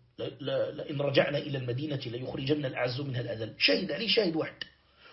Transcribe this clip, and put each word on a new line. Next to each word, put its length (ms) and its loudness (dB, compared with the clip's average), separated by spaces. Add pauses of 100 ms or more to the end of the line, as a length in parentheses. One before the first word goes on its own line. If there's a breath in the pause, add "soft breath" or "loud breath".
(180)
"ل-، 40 -4 (180)
ل-، 360 -2
لئن 240 -4
رجعنا 380 4
إلى 200 -2
المدينة 480 -2
ليخرجن 580 -2
الأعز 360 -2
منها 200 -4
الأذل"، 380 -6
شهد 340 4
عليه 160 -2
شاهد 280 4
واحد، 280 -4 (480 soft breath)